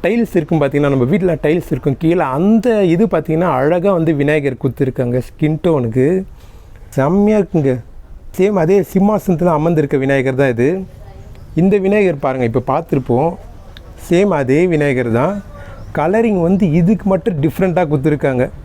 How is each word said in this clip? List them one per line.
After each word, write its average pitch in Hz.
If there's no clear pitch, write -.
டைல்ஸ் 220
இருக்கும் 160
பார்த்தீங்கன்னா, 143
நம்ம 131
வீட்டில் 175
டைல்ஸ் 160
இருக்கும் 139
கீழே, 165
அந்த 208
இது 170
பார்த்தீங்கன்னா 160
அழகா 165
வந்து 160
விநாயகர் 143
கொடுத்துருக்காங்க 127
ஸ்கின் 156
டோனுக்கு, 127
செம்மையா 202
இருக்குங்க. 147
சேம் 196
அதே 180
சிம்மாசனத்தில் 190
அமர்ந்திருக்க 151
விநாயகர் 135
தான் 139
இது. 120
இந்த 196
விநாயகர் 190
பாருங்க, 131
இப்போ 123
பார்த்துருப்போம், 139
சேம் 175
அதே 135
விநாயகர் 135
தான். 175
கலரிங் 202
வந்து 190
இதுக்கு 190
மட்டும் 185
டிஃப்ரெண்ட்டாக 175
கொடுத்துருக்காங்க 139